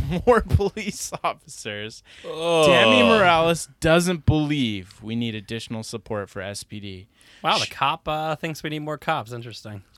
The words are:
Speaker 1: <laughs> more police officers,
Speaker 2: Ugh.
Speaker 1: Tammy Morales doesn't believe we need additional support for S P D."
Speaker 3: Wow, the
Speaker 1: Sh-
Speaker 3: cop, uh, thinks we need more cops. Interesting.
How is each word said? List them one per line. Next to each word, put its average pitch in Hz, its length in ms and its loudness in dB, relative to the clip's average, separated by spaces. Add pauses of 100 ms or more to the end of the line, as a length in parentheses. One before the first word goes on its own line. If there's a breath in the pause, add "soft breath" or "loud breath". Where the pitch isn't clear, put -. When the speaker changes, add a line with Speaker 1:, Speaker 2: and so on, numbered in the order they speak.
(120)
Speaker 1:
<laughs> 175 160 -4
more 233 140 6
police - 680 -2 (120)
officers, 107 800 -8 (220 loud breath)
Speaker 2:
Ugh. 165 420 2
Speaker 1:
Tammy 120 360 6
Morales 170 640 4 (140)
doesn't 170 440 2
believe 139 760 0
we 110 140 -8
need 117 200 -4
additional 113 480 -10
support 104 460 -10
for 98 140 -12
S 101 200 -10
P 104 160 -16
D." 98 280 -14 (340 soft breath)
Speaker 3:
Wow, 180 160 0
the - 80 -4
Speaker 1:
Sh- - 60 -10
Speaker 3:
cop, 147 360 -4
uh, 156 300 -4
thinks 160 260 -8
we 156 60 -6
need 151 100 -8
more 151 200 -8
cops. 123 340 -6
Interesting. 110 500 -14 (140)